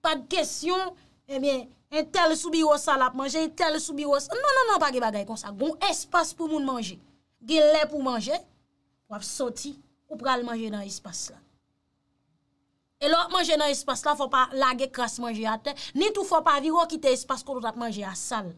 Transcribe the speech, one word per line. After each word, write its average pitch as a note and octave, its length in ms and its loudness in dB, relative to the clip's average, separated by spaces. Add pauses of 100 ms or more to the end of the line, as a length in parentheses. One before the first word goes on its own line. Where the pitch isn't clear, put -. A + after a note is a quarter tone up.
Pa D#4 140 2
de B3+ 140 -10
kesyon, F4+ 640 -2 (340)
e C#4 140 -4
byen, C4 220 0 (280)
entèl D#4+ 460 2
sou E4+ 120 -6
biwo D#4 300 4
sa C#4+ 160 2
l C4 80 4
ap B3+ 140 -2
manje, D#4+ 240 -2
entèl D#4 400 0
sou C#4+ 120 -8
biwo C#4+ 280 0
sa. - 100 -10
Non, C5+ 240 2
non, A#4 140 4
non, F#4+ 100 4
pa D4 140 2
gen A#3+ 80 0
bagay G#3 240 -2
konsa. G#3 280 -10
Bon D4+ 200 -2 (160)
espas E4 440 0
pou D#4+ 140 -4
moun D4+ 180 -2
manje. A3 300 -6 (500)
Gen D4+ 280 6
lè D4+ 160 4
pou D4 120 -2
manje, B3+ 320 0 (720)
ou G#3+ 120 -12
ap - 80 -10
soti, C4+ 480 -6 (340)
ou D#4 100 -10
pral B3 280 0
manje A3+ 260 -6
nan G3+ 140 -8
espas - 480 -10
la. - 60 -20 (1600)
E C#4+ 140 0
lò E4+ 180 4
manje E4+ 300 2
nan D4+ 100 2
espas C#4 380 -4
la, D4 100 2
fò D4 140 -2
pa B3+ 160 4 (100)
lage C4 320 0
kras B3 320 -6
manje A3+ 240 -4
a A3 160 0
tè, C#4+ 140 -6 (180)
ni F#4 220 2
tou G4+ 100 -2
fò E4 180 4
pa D4+ 200 6
viro D#4+ 260 4
kite D#4 240 2
espas B3+ 320 -4
kote B3+ 240 -6
ap A#3 80 -10
manje A3 240 -6
a F#3+ 160 -8
sal. G#3 400 -6